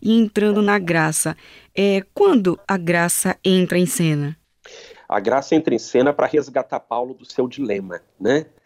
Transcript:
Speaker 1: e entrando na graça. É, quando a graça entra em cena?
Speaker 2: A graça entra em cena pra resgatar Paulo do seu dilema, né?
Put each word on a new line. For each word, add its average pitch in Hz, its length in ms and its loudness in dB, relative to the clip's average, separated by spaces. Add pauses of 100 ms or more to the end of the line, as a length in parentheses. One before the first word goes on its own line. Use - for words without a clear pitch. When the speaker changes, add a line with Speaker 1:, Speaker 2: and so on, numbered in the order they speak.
Speaker 1:
e 220 160 2
entrando 214 440 2
na 202 160 2
graça. 160 580 -2 (400)
É, 196 280 0 (100)
quando 240 540 2
a 196 100 0
graça 175 680 0
entra 185 340 2
em 180 100 2
cena? 151 500 -2 (720)
Speaker 2:
A 107 100 -2
graça 123 360 0
entra 151 180 2
em 113 60 0
cena 135 340 2
pra 143 140 0
resgatar 135 520 -2
Paulo 123 340 -8
do 120 120 -20
seu 131 220 -2
dilema, 101 540 -8 (180)
né? 135 260 0 (200)